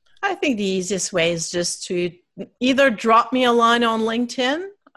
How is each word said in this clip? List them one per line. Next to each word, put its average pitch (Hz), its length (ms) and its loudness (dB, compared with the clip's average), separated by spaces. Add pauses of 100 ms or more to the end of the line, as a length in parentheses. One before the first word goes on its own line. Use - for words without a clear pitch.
(220)
I 392 120 -2
think 294 240 -2
the 208 60 -2
easiest 190 480 -2
way 170 200 2
is 165 180 -6
just - 340 -4
to 175 260 -4 (500)
either 262 300 4
drop 226 420 2
me 254 120 0
a 240 80 4
line 233 320 4
on 226 160 0
LinkedIn, 247 680 -2 (300)